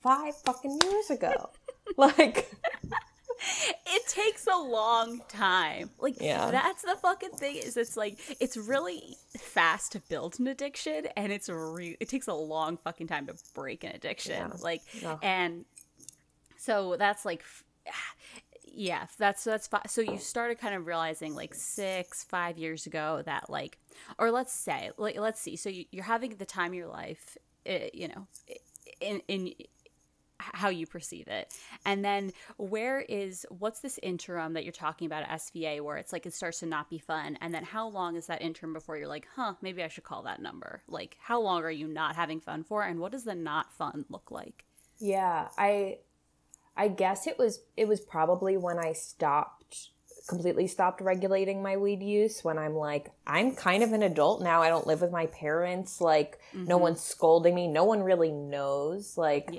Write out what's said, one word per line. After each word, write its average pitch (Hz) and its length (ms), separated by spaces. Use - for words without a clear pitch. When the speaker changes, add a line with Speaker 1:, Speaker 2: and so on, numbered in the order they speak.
Speaker 1:
five 294 340
fucking 277 460
years 403 280
ago. - 440
<laughs> - 440
Like, 277 520
Speaker 2:
It 440 220
takes 427 380
a 381 100
long 233 720
time. 185 720
Like, - 220
Speaker 1:
Yeah. 147 300
Speaker 2:
that's 339 320
the 381 140
fucking 381 340
thing, 285 260
is 240 200
it's, 240 200
like, 214 220
it's 254 160
really 277 600
fast - 540
to 185 80
build 165 400
an 247 60
addiction, 285 600
and 202 160
it's - 160
re-, 165 520
it 220 80
takes 262 180
a 190 80
long 156 440
fucking 170 300
time 147 180
to - 80
break 135 300
an - 100
addiction. - 560
Speaker 1:
Yeah. 175 100
Speaker 2:
Like, 165 220
Speaker 1:
Ugh. 156 180
Speaker 2:
and 180 420
so 196 400
that's, 202 280
like, 170 160
f-, - 240
<sighs> - 80
yeah, 180 420
that's, 202 260
that's 220 220
fi-, - 200
so 233 140
you 208 180
started 233 400
kind 208 160
of 175 120
realizing, 160 480
like, - 200
six, 185 680
five 175 320
years 160 300
ago 156 400
that, 143 240
like, 143 280
or 226 120
let's 254 220
say, - 440
like, - 220
let's 220 220
see, - 160
so - 120
you, 185 220
you're 185 140
having 226 320
the 190 100
time 175 240
of 185 40
your 175 140
life, - 480
eh, - 260
you - 160
know, 190 180
in, 247 280
in 190 200
h-, - 200
how 196 300
you 165 180
perceive - 420
it. - 260
And 196 180
then 202 280
where 220 420
is, 196 500
what's 208 300
this 269 220
interim 170 520
that 160 100
you're 170 80
talking 160 340
about 151 160
at - 80
S 160 200
V 160 160
A 147 140
where 147 160
it's, - 160
like, 170 140
it 170 80
starts 170 240
to 175 80
not 156 240
be 165 80
fun? 151 420
And 170 140
then 160 100
how 220 240
long 180 280
is 165 100
that 170 160
interim 160 320
before 156 240
you're 147 100
like, 147 180
"Huh, 226 260
maybe 185 200
I 160 60
should - 160
call - 200
that - 180
number"? - 440
Like, - 340
how 233 200
long 180 220
are 160 80
you 156 160
not 156 300
having 160 240
fun 156 240
for? 208 180
And 175 160
what 190 140
does 254 120
the 202 120
not 156 360
fun 147 380
look - 200
like? - 360
Speaker 1:
Yeah, 190 580
I, 202 440
I 208 120
guess 190 380
it - 120
was, 220 220
it 214 120
was 214 120
probably 180 580
when 175 200
I 160 140
stopped, - 960
completely 175 400
stopped 185 360
regulating 190 600
my 196 140
weed 202 260
use, 208 400
when 160 140
I'm 156 180
like, 147 360
"I'm 226 280
kind 202 280
of 226 100
an 214 100
adult 170 400
now. 165 200
I 165 80
don't 165 160
live 156 160
with 175 100
my 165 140
parents. 175 720
Like, 156 400
no 180 220
Speaker 2:
Mm-hmm. 175 60
Speaker 1:
one's 170 200
scolding 170 520
me. 175 140
No 156 160
one 214 180
really 170 300
knows." 143 840
Like, 147 400